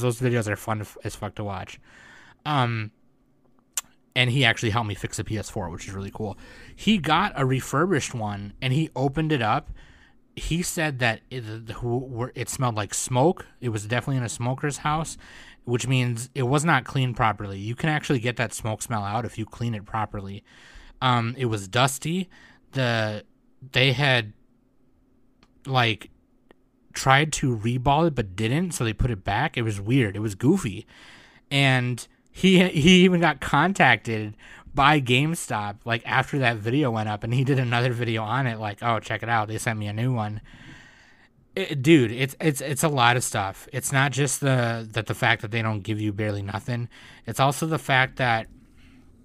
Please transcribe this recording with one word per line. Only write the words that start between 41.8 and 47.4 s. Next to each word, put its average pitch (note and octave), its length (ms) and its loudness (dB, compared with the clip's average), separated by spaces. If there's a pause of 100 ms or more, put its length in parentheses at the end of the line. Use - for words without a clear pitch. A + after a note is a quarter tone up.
dude, C3 300 6
it's, C3 300 -4
it's, D#3 180 0
it's C#3 240 -4
a D#3+ 60 2
lot A#2+ 260 4
of B2 80 -2
stuff. G2 480 -6
It's C3 220 -6
not C3+ 180 2
just C3 300 -2
the, A#2+ 500 0
that A2 140 -4
the A#2+ 80 -2
fact A2+ 300 2
that G#2 80 -8
they A2+ 100 -2
don't A2 180 0
give G#2 220 -4
you G#2+ 100 -2
barely G2+ 300 -4
nothing. A2+ 480 -6 (360)
It's - 140 -4
also C#3+ 260 2